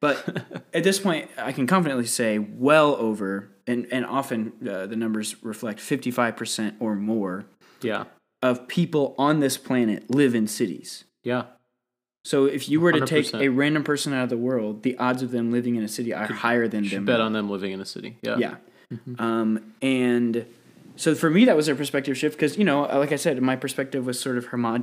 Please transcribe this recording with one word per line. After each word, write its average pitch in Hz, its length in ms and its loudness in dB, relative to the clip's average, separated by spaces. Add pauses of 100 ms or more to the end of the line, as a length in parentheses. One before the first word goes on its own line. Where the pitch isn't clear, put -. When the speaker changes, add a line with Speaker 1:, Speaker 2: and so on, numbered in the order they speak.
Speaker 1:
But 147 440 -2 (240)
Speaker 2:
<laughs> - 60 -8
Speaker 1:
at 165 100 0
this 190 140 2
point, 175 380 -2
I 123 160 -4
can 131 140 -2
confidently 139 400 2
say 110 320 0
well 131 580 4
over, 104 520 -2 (180)
and, 120 240 -2
and 127 140 -2
often, 120 480 -4 (160)
uh, 95 180 -6
the 110 100 -8
numbers 107 480 -4
reflect 110 360 -8
fifty-five 123 560 0
percent 107 440 -4
or 110 140 -2
more 101 520 -2 (360)
Speaker 2:
Yeah. 107 220 -2 (380)
Speaker 1:
of 123 260 2
people 151 500 0
on 151 220 4
this 135 160 2
planet 120 540 0
live 131 240 4
in 110 120 2
cities. - 580 -6 (180)
Speaker 2:
Yeah. 120 220 -2 (800)
Speaker 1:
So 139 200 4
if 139 240 0
you 151 120 4
were 170 120 6
to 151 80 4
take 131 100 0
Speaker 2:
Hundred 151 140 4
percent. 117 200 -4
Speaker 1:
a 139 40 2
random 143 360 2
person 143 280 -2
out 127 120 0
of 120 40 -2
the 123 80 -2
world, 117 460 -2
the 127 160 -2
odds 127 240 0
of 123 80 -4
them 117 200 0
living 120 260 0
in 110 60 -2
a 104 60 -4
city 117 240 -6
are 107 140 -4
Speaker 2:
Could, 107 100 -6
Speaker 1:
higher 117 320 2
than 104 160 -2
Speaker 2:
should 98 140 -2
Speaker 1:
them 98 80 -4
Speaker 2:
bet 123 80 4
Speaker 1:
living 110 120 2
Speaker 2:
on 110 60 -2
them 107 180 -2
living 98 220 -4
in 95 80 -8
a 95 60 -12
city. 107 360 -12
Yeah. 113 140 -4
Speaker 1:
Yeah. - 180 -2 (380)
Speaker 2:
Mm-hmm. 123 300 -10
Speaker 1:
Um, 113 580 -2
and 120 640 2 (520)
so 160 180 0
for 165 160 2
me, 208 160 8
that 190 100 6
was 151 120 2
a 143 60 2
perspective 139 440 -2
shift 151 200 -2
'cause, 147 200 0
you 208 60 4
know, 143 180 4
like 143 300 0
I 143 40 2
said, 139 240 0
my 131 160 2
perspective 135 480 -4
was 123 160 -4
sort 127 160 -4
of 120 100 -4
homo-, 120 360 -2